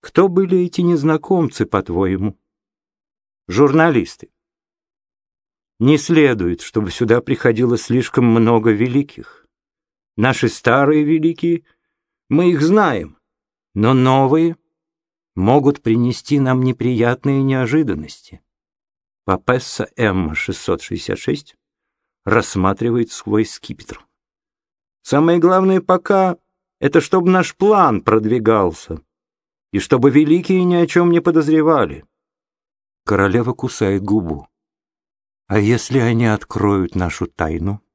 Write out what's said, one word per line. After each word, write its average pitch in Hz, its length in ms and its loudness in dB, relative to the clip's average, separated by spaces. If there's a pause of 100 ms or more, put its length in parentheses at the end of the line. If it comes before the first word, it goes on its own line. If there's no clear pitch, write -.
«Кто - 260 2
были 185 320 0
эти 180 220 -2
незнакомцы, 156 840 0
по-твоему?» 95 720 -4 (1080)
«Журналисты. 139 840 0 (1500)
Не 139 180 4
следует, 123 640 2
чтобы 104 300 -4
сюда 117 300 0
приходило 120 560 0
слишком 123 480 -2
много 113 460 4
великих. 123 760 -4 (720)
Наши 127 300 0
старые 139 560 0
великие, 165 600 -2 (680)
мы 175 220 2
их 147 100 0
знаем, 151 560 0 (560)
но 110 200 2
новые 135 640 2 (800)
могут 135 460 2
принести 120 580 -2
нам 131 240 0
неприятные 123 800 -2
неожиданности». 127 1000 -4 (840)
Папесса 120 720 -4
Эмма, 92 400 -2
шестьсот - 460 -6
шестьдесят - 380 -8
шесть, - 360 -8 (680)
рассматривает 113 840 -2
свой 107 320 -4
скипетр. - 640 -14 (960)
«Самое 165 380 2
главное 185 420 4
пока — 185 560 0 (420)
это 143 220 2
чтобы 180 280 0
наш 185 260 0
план 190 460 2
продвигался, 107 1000 0 (680)
и 98 80 -2
чтобы 131 300 2
великие 170 540 2
ни 175 120 2
о 170 120 2
чем 175 240 2
не 170 80 2
подозревали». 156 840 0 (960)
Королева 107 500 -2
кусает 98 500 -4
губу. 92 440 -4 (1000)
«А 101 120 0
если 120 400 0
они 117 260 0
откроют 101 680 -2
нашу 90 320 -4
тайну?» 87 540 -6 (140)